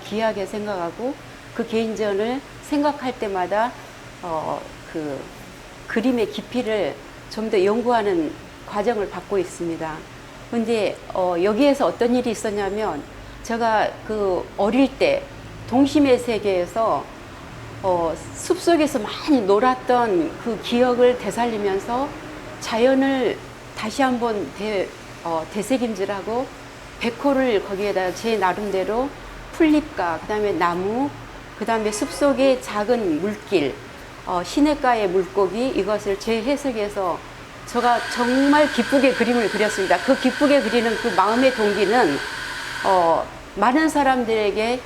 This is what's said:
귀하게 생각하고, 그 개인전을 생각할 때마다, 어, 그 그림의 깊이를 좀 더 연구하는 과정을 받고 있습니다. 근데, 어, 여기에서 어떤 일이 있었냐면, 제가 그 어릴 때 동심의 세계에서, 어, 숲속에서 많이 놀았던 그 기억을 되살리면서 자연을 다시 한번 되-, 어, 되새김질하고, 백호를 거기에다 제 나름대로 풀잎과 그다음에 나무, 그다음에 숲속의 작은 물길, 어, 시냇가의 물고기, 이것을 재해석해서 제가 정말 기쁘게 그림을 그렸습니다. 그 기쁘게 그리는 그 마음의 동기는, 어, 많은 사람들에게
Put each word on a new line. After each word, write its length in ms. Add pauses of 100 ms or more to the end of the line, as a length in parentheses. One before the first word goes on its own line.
귀하게 400
생각하고, 680 (400)
그 100
개인전을 760 (300)
생각할 480
때마다, 540 (500)
어, 400 (320)
그 240 (720)
그림의 420
깊이를 640 (380)
좀 180
더 160
연구하는 680 (360)
과정을 420
받고 300
있습니다. 560 (560)
근데, 440 (200)
어, 260
여기에서 460
어떤 280
일이 140
있었냐면, 720 (400)
제가 480 (160)
그 400 (120)
어릴 420
때 240 (440)
동심의 520
세계에서, 840 (800)
어, 300 (220)
숲속에서 640
많이 420
놀았던 920 (120)
그 200
기억을 560
되살리면서 880 (520)
자연을 800 (400)
다시 240
한번 460 (100)
되-, 300 (360)
어, 300
되새김질하고, 920 (520)
백호를 640
거기에다 500
제 220
나름대로 720 (460)
풀잎과 680
그다음에 320
나무, 560 (500)
그다음에 320
숲속의 720
작은 580
물길, 540 (500)
어, 180
시냇가의 640
물고기, 600
이것을 500
재해석해서 1000 (480)
제가 320 (160)
정말 560
기쁘게 420
그림을 360
그렸습니다. 480
그 220
기쁘게 420
그리는 360
그 120
마음의 440
동기는, 640 (720)
어, 380 (320)
많은 340
사람들에게 960